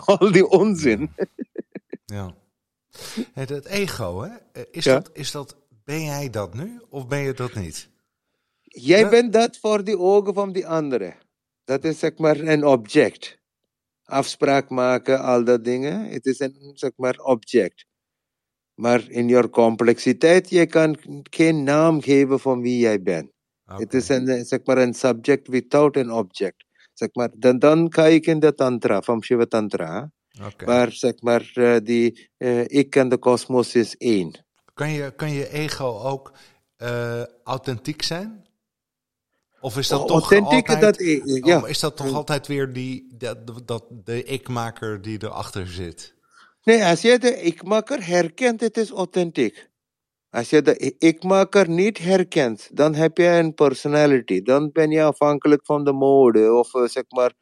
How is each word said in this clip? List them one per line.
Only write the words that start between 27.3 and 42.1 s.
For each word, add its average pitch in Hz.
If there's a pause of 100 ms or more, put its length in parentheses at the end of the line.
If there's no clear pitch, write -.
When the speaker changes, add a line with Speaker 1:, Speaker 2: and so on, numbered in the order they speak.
Speaker 1:
dan, 123
dan 160
ga 160
ik 160
in 160
de 147
tantra, 120
van 117
Shiva 117
Tantra. 104 (360)
Speaker 2:
Oké. -
Speaker 1:
Waar, 120
zeg -
maar, 117
eh, 120
die, 117
eh, 120
ik 139
en 127
de 120
kosmos 123
is 113
één. 98 (300)
Speaker 2:
Kan 147
je, 143
kan 151
je 139
ego 147
ook, 131 (440)
eh, 120 (220)
authentiek 131
zijn? 202 (1200)
Of 123
is 135
dat 143
Speaker 1:
Oh, -
Speaker 2:
toch 160
Speaker 1:
authentiek, 208
Speaker 2:
altijd, 202
Speaker 1:
dat, 208
eh, 135
eh, 131
ja. 170
Speaker 2:
of -
is 151
dat 156
toch 139
Speaker 1:
Hmm. 135